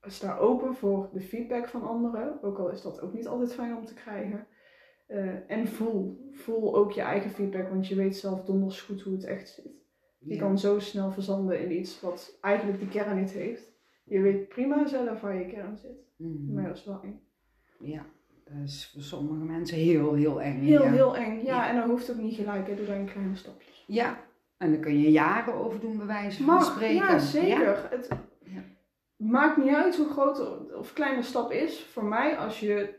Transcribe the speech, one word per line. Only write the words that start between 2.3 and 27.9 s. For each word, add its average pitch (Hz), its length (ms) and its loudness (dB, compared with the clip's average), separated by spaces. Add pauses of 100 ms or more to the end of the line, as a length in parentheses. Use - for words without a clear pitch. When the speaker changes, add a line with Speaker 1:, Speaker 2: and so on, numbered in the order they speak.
Speaker 1:
ook 196 160 -6
al 180 100 -2
is 196 120 -10
dat - 200 -12
ook 180 120 -10
niet 233 140 -8
altijd 247 260 -4
fijn 233 240 -8
om 226 80 -12
te - 80 -16
krijgen. 208 540 -10 (600)
Eh, 190 440 -8
en 220 160 -2
voel. 208 640 -4
Voel 226 440 -2
ook 202 160 6
je - 100 -4
eigen 196 300 -2
feedback, 190 380 -4
want 190 180 -2
je 196 80 -4
weet 190 220 0
zelf 190 260 -6
donders 196 380 0
goed 196 200 -10
hoe 190 120 -6
het 190 120 -6
echt - 240 -8
zit. - 160 -20 (540)
Je 151 140 -8
Speaker 2:
Ja. 202 60 -4
Speaker 1:
kan 196 200 2
zo 202 200 2
snel 196 320 -4
verzanden 196 500 -2
in 180 100 -4
iets 185 300 -6
wat - 400 -10
eigenlijk 202 380 0
de 196 80 -6
kern 202 320 -2
niet 190 120 -2
heeft. - 440 -8 (280)
Je 196 180 0
weet 196 260 2
prima 285 400 0
zelf 233 340 -2
waar 202 140 -6
je 185 100 -4
kern 208 320 -10
zit. - 280 -20 (120)
Speaker 2:
Mhm. 151 360 -6
Speaker 1:
Maar 185 140 -2
dat - 100 -8
is - 80 -18
wel 196 180 -10
eng. 208 180 -14 (580)
Speaker 2:
Ja, 151 260 -10 (380)
dat 143 200 -12
is - 300 -12
voor 143 80 -16
sommige 156 420 -6
mensen 165 340 -4
heel, 156 360 6
heel 147 280 2
eng, 135 180 -4
Speaker 1:
Heel, 285 240 8
Speaker 2:
ja. 247 80 6
Speaker 1:
heel 262 240 6
eng. 226 240 -4
Ja, 226 60 -6
Speaker 2:
Ja. 254 240 2
Speaker 1:
en 240 60 0
dat 233 140 2
hoeft 247 220 0
ook 233 60 -4
niet 220 180 -4
gelijk, 202 320 -4
hè. 202 80 -4
Doe 208 100 -4
daar 196 140 -4
in 196 60 -4
kleine 196 300 -4
stapjes. - 520 -20
Speaker 2:
Ja, 226 300 0 (400)
en 165 140 2
daar 151 80 4
kun 147 220 2
je 151 100 8
jaren 196 420 6
over 220 260 -4
doen, 220 180 -6
bij 208 80 -6
wijze 202 380 -4
van - 20 4
Speaker 1:
Mag, 339 200 8
Speaker 2:
spreken. 220 300 0
Speaker 1:
ja, 370 240 6
zeker. 294 300 2
Speaker 2:
Ja. - 400 4
Speaker 1:
Het 247 180 -6 (360)